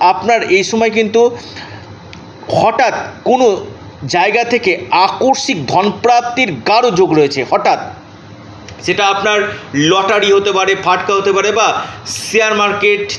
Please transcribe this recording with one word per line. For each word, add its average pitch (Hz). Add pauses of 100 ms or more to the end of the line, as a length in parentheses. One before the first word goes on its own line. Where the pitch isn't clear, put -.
আপনার 220
এই 180
সময় 226
কিন্তু 226 (1160)
হঠাৎ 226 (300)
কোনো 233 (400)
জায়গা 202
থেকে 226
আকস্মিক 190
ধনপ্রাপ্তির 226 (160)
গাঢ় 233
যোগ 170
রয়েছে। 143
হঠাৎ - (1040)
সেটা 185
আপনার 208 (340)
লটারি 190
হতে 202
পারে, 190
ফাটকা 185
হতে 196
পারে, 196
বা 208 (240)
শেয়ার 214
মার্কেট 202